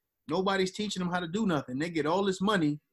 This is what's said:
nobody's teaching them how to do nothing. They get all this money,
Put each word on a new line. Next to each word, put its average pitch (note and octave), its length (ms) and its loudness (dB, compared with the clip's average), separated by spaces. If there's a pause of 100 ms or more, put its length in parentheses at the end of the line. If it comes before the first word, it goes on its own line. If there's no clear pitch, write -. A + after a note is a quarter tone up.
(300)
nobody's F#3+ 420 2
teaching G3+ 320 -4
them F3 80 -2
how F3+ 80 0
to F3 80 -4
do G#3 180 -2
nothing. C#3 340 0
They E3+ 100 -2
get D#3 160 -2
all F#3 180 2
this F#3+ 180 0
money, E3+ 380 2 (140)